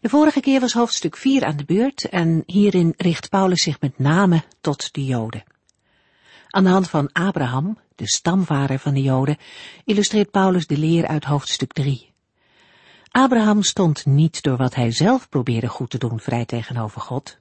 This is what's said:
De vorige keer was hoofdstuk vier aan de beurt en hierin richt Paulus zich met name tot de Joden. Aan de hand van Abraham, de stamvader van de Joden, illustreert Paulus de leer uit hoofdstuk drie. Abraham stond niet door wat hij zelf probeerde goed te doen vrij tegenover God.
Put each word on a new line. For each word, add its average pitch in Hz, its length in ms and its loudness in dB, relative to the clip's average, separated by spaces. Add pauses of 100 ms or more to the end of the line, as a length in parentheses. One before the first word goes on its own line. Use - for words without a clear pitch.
De 233 80 -4
vorige 294 300 4
keer 269 200 2
was 240 140 0
hoofdstuk 233 420 -2
vier 269 300 0
aan 147 120 -2
de 143 80 -8
beurt 226 440 -2
en 165 360 0
hierin 180 520 2
richt 175 320 -2
Paulus 190 340 0
zich 147 160 -4
met 139 200 -4
name 165 440 2 (180)
tot - 320 -6
de 139 120 -6
Joden. 113 380 -6 (1040)
Aan 196 160 0
de 185 60 4
hand 185 200 2
van 143 220 -2
Abraham, 165 680 -4 (180)
de - 120 -10
stamvader 147 720 -2
van 143 140 -2
de 135 80 0
Joden, 135 360 0 (480)
illustreert 208 460 0
Paulus 185 360 2
de 147 100 -2
leer 160 300 2
uit 156 160 -4
hoofdstuk - 500 -4
drie. 139 400 -4 (1000)
Abraham 226 520 4
stond - 420 0
niet 147 360 2
door 131 160 0
wat 127 180 0
hij 120 160 0
zelf 226 380 0
probeerde 120 380 -2
goed - 220 -8
te 139 80 -8
doen 117 220 -4
vrij 117 260 -4
tegenover 117 560 -8
God. - 400 -10